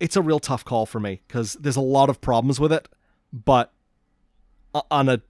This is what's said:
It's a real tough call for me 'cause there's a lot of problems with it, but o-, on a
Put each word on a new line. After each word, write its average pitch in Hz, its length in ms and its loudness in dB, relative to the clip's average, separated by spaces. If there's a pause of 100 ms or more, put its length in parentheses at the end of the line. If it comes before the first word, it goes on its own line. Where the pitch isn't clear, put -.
It's 160 160 -2
a 190 60 4
real 156 180 0
tough - 240 -6
call 113 220 -2
for 110 140 -8
me 98 280 -8
'cause 113 320 -6
there's 143 160 -4
a 139 60 0
lot 135 260 4
of 135 140 -4
problems 123 380 0
with 156 120 2
it, - 160 -2 (420)
but 123 420 2 (1040)
o-, 147 160 -6
on 139 200 2
a 120 200 0